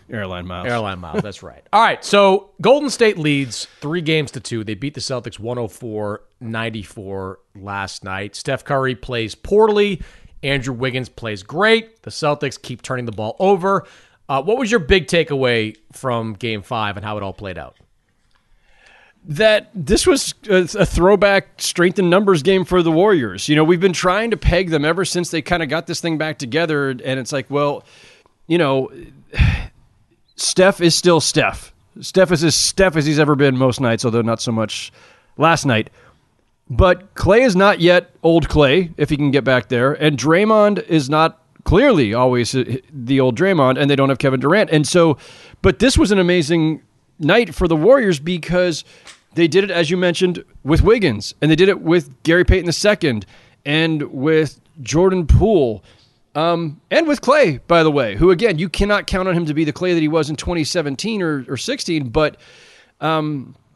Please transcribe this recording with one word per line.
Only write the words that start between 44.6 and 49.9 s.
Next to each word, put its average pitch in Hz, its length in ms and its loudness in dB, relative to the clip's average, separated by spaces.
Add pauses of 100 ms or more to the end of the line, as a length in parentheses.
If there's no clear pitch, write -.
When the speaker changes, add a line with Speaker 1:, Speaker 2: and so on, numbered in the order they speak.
Speaker 1:
And 151 160 2
so, 165 300 4 (460)
but 196 160 2
this 254 180 2
was 208 140 4
an 202 80 4
amazing 165 640 0 (380)
night 175 360 0
for 180 120 0
the 165 80 2
Warriors 190 440 4
because 175 640 -4 (500)
they 170 140 2
did 175 160 4
it, 202 80 -6
as 170 180 0
you 185 80 0